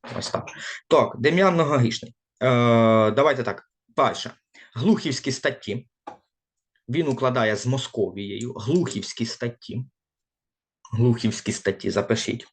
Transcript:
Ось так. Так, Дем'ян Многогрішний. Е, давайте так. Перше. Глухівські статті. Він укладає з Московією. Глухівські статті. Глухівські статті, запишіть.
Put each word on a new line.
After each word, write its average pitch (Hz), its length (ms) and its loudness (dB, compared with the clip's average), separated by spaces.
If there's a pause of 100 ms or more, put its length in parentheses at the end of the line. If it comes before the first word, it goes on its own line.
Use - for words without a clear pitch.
(180)
Ось - 120 -8
так. - 160 -4 (420)
Так, 135 320 2
Дем'ян 175 340 4
Многогрішний. 143 600 0 (240)
Е, 117 720 6
давайте 135 320 2
так. - 280 -8 (240)
Перше. 120 360 0 (440)
Глухівські 139 560 0
статті. - 580 -6 (1000)
Він 151 180 0
укладає 123 480 0
з 101 100 -8
Московією. 107 880 -4
Глухівські 117 720 -2
статті. 120 600 -8 (1080)
Глухівські 113 580 0
статті, 98 400 -4
запишіть. 107 600 -4